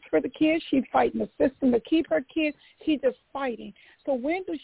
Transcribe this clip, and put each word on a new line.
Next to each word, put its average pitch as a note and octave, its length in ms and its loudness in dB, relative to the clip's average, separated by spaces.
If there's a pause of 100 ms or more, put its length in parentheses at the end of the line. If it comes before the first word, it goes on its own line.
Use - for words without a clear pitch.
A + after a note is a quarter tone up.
for D#4 120 2
the C#4 80 -4
kid. D#4 400 0
She's C4 200 2
fighting B3 300 2
the G#3 180 -4
system C4+ 360 2
to A#3 80 2
keep - 280 0
her D#4 140 0 (100)
kid. D4+ 200 -2 (320)
She's D4+ 160 0
just B3 160 0 (160)
fighting. A3 400 -8 (320)
So C#4+ 80 0
when D#4 320 -2
does E4+ 180 -6